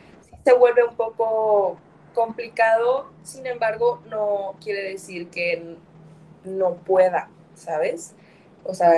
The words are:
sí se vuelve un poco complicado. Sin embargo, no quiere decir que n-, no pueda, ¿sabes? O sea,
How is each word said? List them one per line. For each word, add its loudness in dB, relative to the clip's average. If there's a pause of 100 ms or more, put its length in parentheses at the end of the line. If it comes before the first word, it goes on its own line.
(220)
sí -20 (100)
se 6
vuelve 6
un -4
poco 0 (360)
complicado. 0 (140)
Sin -16
embargo, -2
no -4 (100)
quiere -6
decir -14
que -4
n-, -10 (680)
no -2
pueda, 2 (240)
¿sabes? -6 (500)
O -10
sea, 6